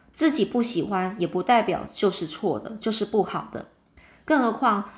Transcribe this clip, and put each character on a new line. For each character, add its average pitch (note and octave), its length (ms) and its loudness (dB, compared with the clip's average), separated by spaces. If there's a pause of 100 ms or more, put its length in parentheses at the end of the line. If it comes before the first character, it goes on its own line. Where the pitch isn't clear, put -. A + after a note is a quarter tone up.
(140)
自 D#4 180 4
己 C#4 140 2
不 A#3+ 180 0
喜 G3+ 180 -2
欢 F#3 380 -2
也 F3 80 0
不 F3 160 -2
代 A#3+ 180 6
表 F#3+ 320 -2
就 G3+ 160 2
是 F3 160 -2
错 D#3 320 -2
的， G#3+ 220 -10
就 A3 100 -2
是 G#3+ 140 -2
不 G#3 200 2
好 - 280 -6
的。 - 140 -10 (580)
更 D4+ 180 4
何 A#3 120 2
况 G#3 440 0